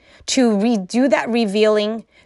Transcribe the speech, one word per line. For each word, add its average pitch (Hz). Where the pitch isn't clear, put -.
to 247
redo 214
that 277
revealing, 214